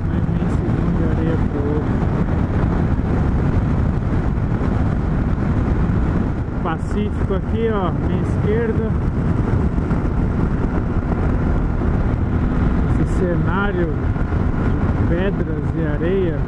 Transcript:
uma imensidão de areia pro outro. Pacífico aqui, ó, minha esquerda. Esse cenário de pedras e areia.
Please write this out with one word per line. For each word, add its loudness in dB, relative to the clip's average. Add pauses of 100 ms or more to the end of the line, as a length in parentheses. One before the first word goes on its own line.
uma -2 (100)
imensidão 0
de 0
areia 0 (140)
pro -4 (140)
outro. 0 (4000)
Pacífico -2
aqui, 0
ó, 0 (160)
minha 0
esquerda. 0 (4000)
Esse 0
cenário 0
de 0
pedras 0 (100)
e -2
areia. 0